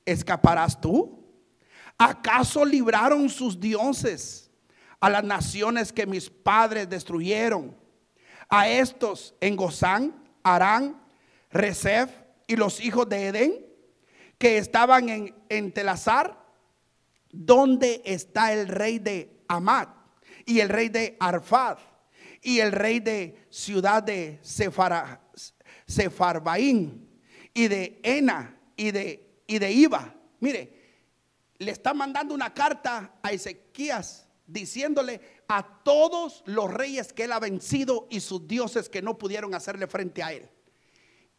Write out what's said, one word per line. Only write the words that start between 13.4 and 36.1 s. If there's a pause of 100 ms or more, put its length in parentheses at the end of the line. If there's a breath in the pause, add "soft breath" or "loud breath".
que
estaban
en, (160)
en
Telazar, (880)
donde
está
el
rey
de
Amat, (560 loud breath)
y
el
rey
de
Arfad, (640 loud breath)
y
el
rey
de
ciudad
de
Sefara-, (640 loud breath)
Sefarbaín, (320 loud breath)
y
de
Ena, (160)
y
de,
y
de
Iba. (260)
Mire, (760 soft breath)
le
está
mandando
una
carta
a
Ezequías (200)
diciéndole
a
todos